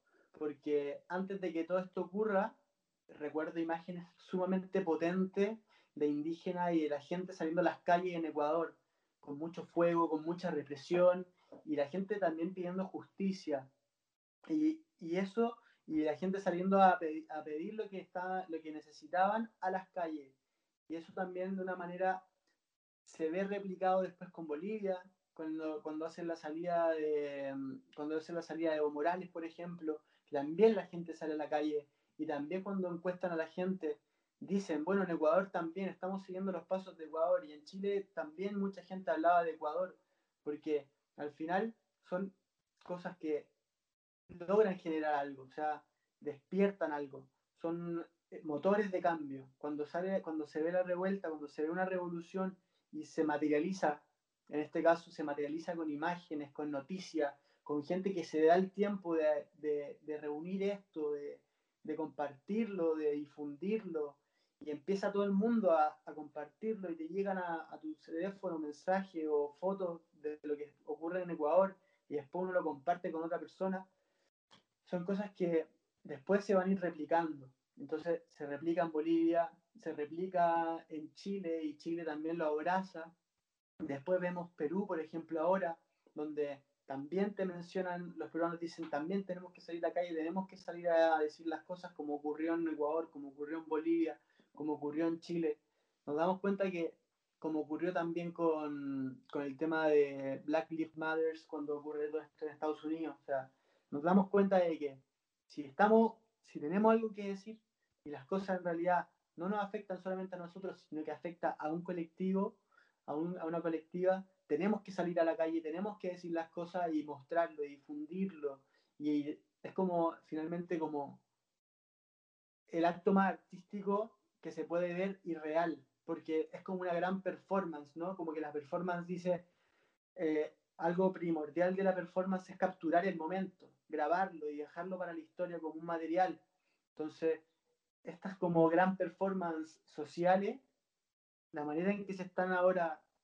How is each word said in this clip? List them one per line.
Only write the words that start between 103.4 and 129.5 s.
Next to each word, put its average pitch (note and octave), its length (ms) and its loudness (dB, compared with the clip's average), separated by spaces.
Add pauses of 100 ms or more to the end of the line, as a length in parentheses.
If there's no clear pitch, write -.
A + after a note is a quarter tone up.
nos C#3+ 120 -4
damos F#3+ 260 6
cuenta G3 300 6
de E3+ 200 4
que C3+ 220 -6 (460)
si - 160 -12
estamos, G#3+ 520 8 (320)
si - 140 -10
tenemos G3 320 4
algo A3+ 200 2
que G3+ 160 -6
decir G3 320 -8 (440)
y D3 60 -8
las C#3+ 160 -10
cosas F#3+ 320 0
en F3 60 -8
realidad E3+ 440 2 (280)
no E3+ 120 -4
nos G#3 140 0
afectan G3 380 -6
solamente F#3 360 -4
a - 20 -8
nosotros, F3 500 -10
sino D3+ 160 -6
que D#3 60 -6
afecta E3 400 -4
a D#3 220 -4
un E3+ 100 -2
colectivo, F#3 720 -2 (500)
a C#3+ 80 -4
un, E3+ 240 -4
a E3+ 60 -8
una E3 160 -2
colectiva, F3+ 640 0 (200)
tenemos G3 360 2
que - 80 -16
salir E3+ 300 0
a E3 40 6
la D#3+ 120 2
calle, E3 240 0
tenemos F3 380 -4
que F#3 120 -4
decir F3 220 -8
las E3 180 -4
cosas E3+ 420 -2
y D3+ 120 0
mostrarlo, D3+ 600 -2
y C#3+ 40 -8
difundirlo. D3+ 920 -6 (360)
Y D3 400 0 (240)
es - 120 -10
como, E3+ 400 2 (100)
finalmente, E3+ 540 -4
como D3 420 -4 (1500)
el E3 160 0
acto F3 280 2
más F#3+ 220 6
artístico G3+ 840 -4 (220)
que E3 100 -10
se D#3 140 -6
puede F3 280 0
ver G3 300 -2
y E3+ 120 -4
real, D#3 500 0 (200)
porque D#3 480 -2
es E3+ 100 -12
como F#3 180 -4
una F3+ 140 -2
gran F#3 280 0
performance, E3+ 720 -4
¿no? F3+ 200 -4
Como D#3+ 160 -4
que D#3 80 -4
la D3 120 -4
performance F3 540 -4
dice, F3 400 0 (720)